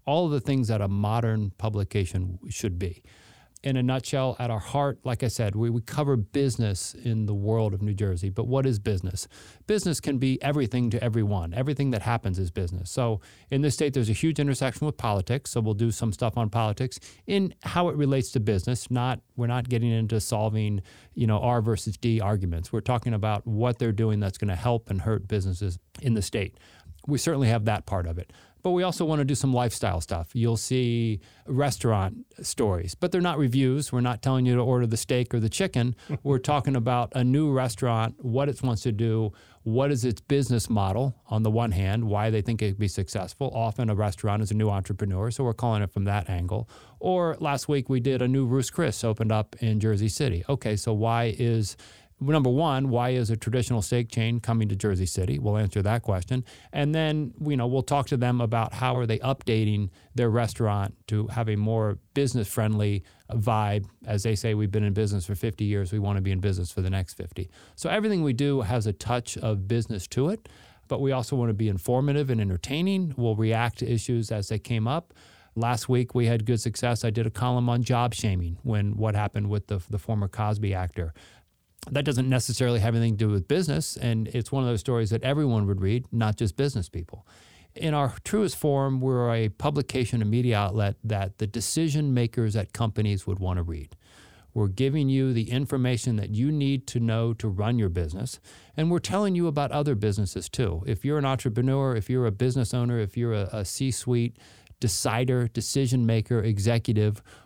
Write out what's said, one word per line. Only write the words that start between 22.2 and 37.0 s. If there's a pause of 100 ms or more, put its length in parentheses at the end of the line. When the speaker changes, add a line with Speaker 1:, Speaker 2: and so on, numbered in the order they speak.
Speaker 1:
arguments.
We're
talking
about
what
they're
doing
that's
gonna
help
and
hurt
businesses (220)
in
the
state. (520)
We
certainly
have
that
part
of
it. (300)
But
we
also
wanna
do
some
lifestyle
stuff.
You'll
see (260)
restaurant (160)
stories,
but
they're
not
reviews.
We're
not
telling
you
to
order
the
steak
or
the
chicken. (140)
Speaker 2:
<laughs>
Speaker 1:
We're
talking
about